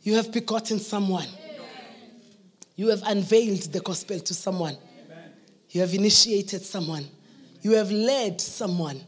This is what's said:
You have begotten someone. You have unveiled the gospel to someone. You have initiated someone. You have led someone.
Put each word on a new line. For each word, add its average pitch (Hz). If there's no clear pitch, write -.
You 208
have 220
begotten 220
someone. 190
You 214
have 208
unveiled 202
the 180
gospel 180
to 175
someone. 175
You 180
have 180
initiated 202
someone. 160
You 208
have 208
led 220
someone. 170